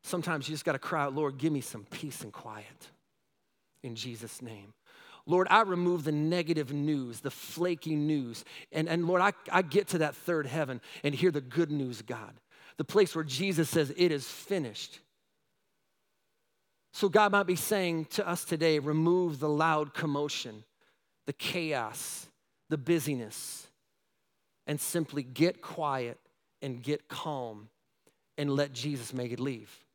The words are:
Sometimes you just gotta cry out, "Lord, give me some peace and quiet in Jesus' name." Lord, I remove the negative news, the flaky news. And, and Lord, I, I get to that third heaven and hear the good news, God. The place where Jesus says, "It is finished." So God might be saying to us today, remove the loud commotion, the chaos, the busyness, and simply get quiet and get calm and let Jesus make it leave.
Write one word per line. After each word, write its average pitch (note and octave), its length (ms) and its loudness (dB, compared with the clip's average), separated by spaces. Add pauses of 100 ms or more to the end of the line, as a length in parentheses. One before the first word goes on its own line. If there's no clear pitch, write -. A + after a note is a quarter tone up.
Sometimes D#3+ 460 -4
you D#3 60 -4
just D3 100 -8
gotta C#3+ 140 0
cry D#3 240 -2
out, C#3 120 -2
"Lord, C#3+ 220 0
give D#3 160 0
me C#3 80 0
some G#2+ 240 -12
peace - 380 -10
and G#2+ 100 -12
quiet - 580 -16 (920)
in A#2+ 120 -10
Jesus' A2+ 460 -10
name." G#2+ 320 -14 (540)
Lord, F#3 240 6
I G#3+ 100 10
remove F3 440 2
the D#3 60 0
negative D#3 640 0
news, C#3+ 480 -2
the C#3 100 -6
flaky E3 640 -4
news. D3 480 0 (300)
And, D#3+ 160 -2
and E3+ 180 0
Lord, F3+ 140 4
I, G3+ 140 4 (180)
I F#3 80 6
get F#3 280 2
to F3+ 100 0
that D3+ 180 2
third D#3 300 0
heaven C3 340 -2 (240)
and C#3+ 100 2
hear F3 160 4
the D3 120 -2
good C#3+ 280 0
news, B2+ 300 -2
God. A2+ 320 -10 (460)
The D#3+ 60 -2
place G3 300 4
where D#3+ 100 -2
Jesus D#3 440 0
says, D3 260 2
"It F3 160 8
is C#3+ 160 2
finished." - 760 -6 (1900)
So G3+ 160 4
God G#3 200 8
might G3+ 160 6
be F3+ 80 2
saying E3+ 580 0
to G3 140 0
us F3 180 -2
today, D#3+ 340 4
remove D#3+ 600 4
the D3+ 120 0
loud D3+ 420 2
commotion, C#3+ 720 -4 (640)
the C#3+ 80 -6
chaos, C#3+ 920 -4 (440)
the D#3 80 0
busyness, C3+ 880 -2 (1000)
and D3 140 -4
simply D3 420 -2
get C3 380 0
quiet C3+ 580 -4 (440)
and B2 200 -6
get D3 240 -4
calm A#2 600 -8 (720)
and C#3+ 120 0
let C#3 220 0
Jesus B2+ 400 -6
make B2 180 -6
it A#2+ 80 -6
leave. A#2+ 320 -6 (240)